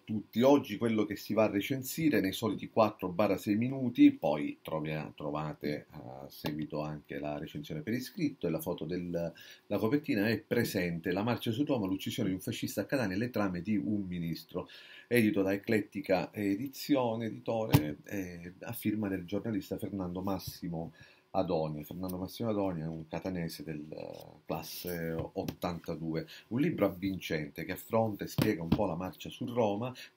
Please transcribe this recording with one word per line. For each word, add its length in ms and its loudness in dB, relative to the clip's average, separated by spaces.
tutti. 360 -2
Oggi 360 8
quello 260 2
che 140 -2
si 160 -6
va 100 6
a 60 6
recensire 720 2
nei 100 2
soliti 380 -2
quattro 400 4
barra 260 4
sei 220 2
minuti, 560 6
poi 480 0
trovi-, 560 -4
trovate 720 -4
a 400 -12
seguito 500 -4
anche 400 -6
la 180 -4
recensione 440 -6
per 100 -4
iscritto 560 -2
e 20 2
la 120 0
foto 240 -2
della 480 -2
copertina 600 2
è 100 2
presente. 720 0
La 120 2
marcia 280 0
su 140 2
Roma, 220 2
l'uccisione 420 0
di 60 2
un 60 -6
fascista 380 -4
a 60 -2
Catania 320 0
e 20 0
le 120 0
trame 300 0
di 140 2
un 320 0
ministro. 600 -4
Edito 320 6
da 100 4
Eclettica 800 2
Edizione, 920 0
editore, 800 0
eh, 540 -6
a 120 -10
firma 380 0
del 160 -4
giornalista 520 -4
Fernando 440 -4
Massimo 720 -6
Adonia. 520 0
Fernando 340 -6
Massimo 320 -4
Adonia 360 0
è 20 -4
un 200 -8
catanese 540 -4
del, 300 -8
eh, 560 -12
classe 640 -6
ottantadue, 1120 -4
un 120 -2
libro 280 4
avvincente 760 -4
che 80 -6
affronta 500 0
e 40 -6
spiega 360 2
un 60 -6
po' 180 4
la 80 -2
marcia 340 -6
su 160 -8
Roma, 480 0